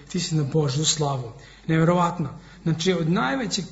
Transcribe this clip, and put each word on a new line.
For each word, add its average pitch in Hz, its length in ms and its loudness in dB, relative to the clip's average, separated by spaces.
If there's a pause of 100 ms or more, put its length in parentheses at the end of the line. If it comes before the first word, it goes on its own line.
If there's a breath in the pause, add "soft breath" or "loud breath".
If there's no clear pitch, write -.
(120)
ti 180 80 -2
si 160 160 -2
na 151 80 2
Božju 147 420 0
slavu." 135 460 -2 (360 loud breath)
Neverovatno. 165 600 2 (340 loud breath)
Znači, 165 300 2
od 165 160 0
najvećeg 233 640 -2